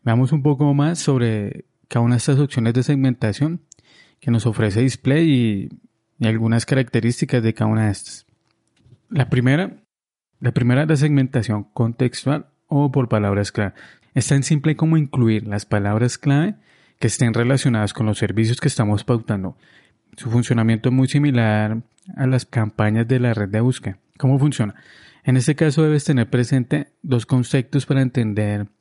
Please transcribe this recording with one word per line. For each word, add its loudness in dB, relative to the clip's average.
Veamos 2
un 0
poco 2
más 0
sobre -2
cada 0
una 2
de 0
estas 0
opciones 0
de 0
segmentación -2
que -4
nos 0
ofrece 0
Display 0
y, 0
y 0
algunas 0
características 0
de 0
cada -2
una 2
de 0
estas. -12
La -2
primera, 0
la 0
primera 2
es 0
la 4
segmentación 0
contextual -2
o 0
por 0
palabras 0
clave. -4
Es -2
tan 2
simple 0
como 2
incluir 0
las -6
palabras 0
clave 0
que 0
estén 0
relacionadas 0
con -2
los -2
servicios 0
que -2
estamos -2
pautando. -4
Su -10
funcionamiento 0
es 2
muy 2
similar 0
a -2
las 0
campañas 0
de 2
la 2
red -2
de -2
búsqueda. -2
¿Cómo 2
funciona? 0
En 2
este 2
caso 2
debes 2
tener 0
presente 0
dos -2
conceptos 0
para 0
entender -2